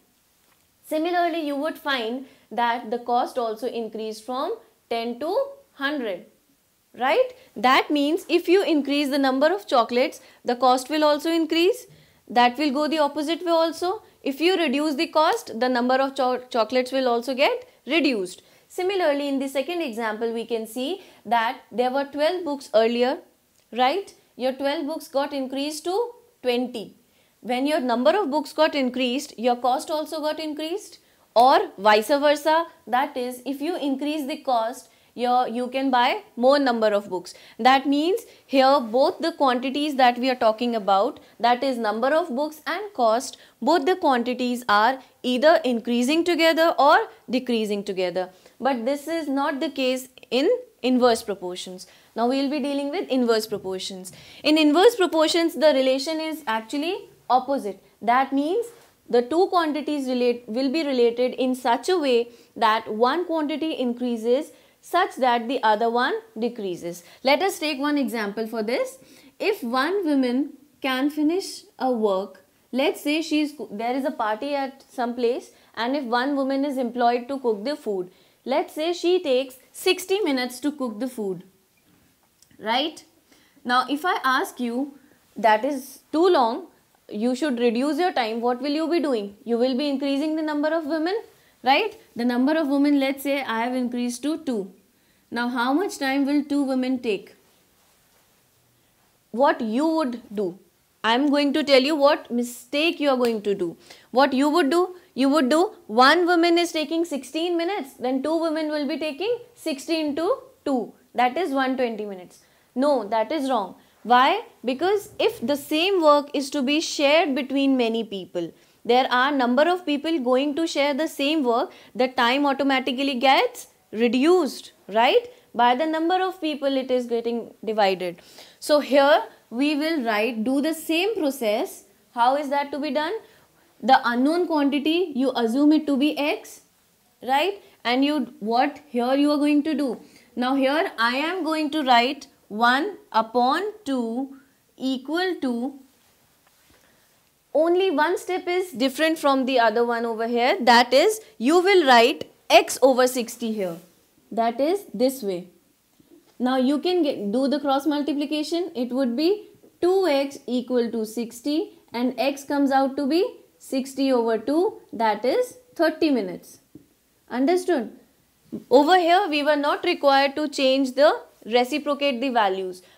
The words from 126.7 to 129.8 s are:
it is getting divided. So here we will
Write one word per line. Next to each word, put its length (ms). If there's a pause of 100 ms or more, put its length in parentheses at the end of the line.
it 160
is 140
getting 480 (100)
divided. 580 (380)
So 200
here 440 (260)
we 260
will 280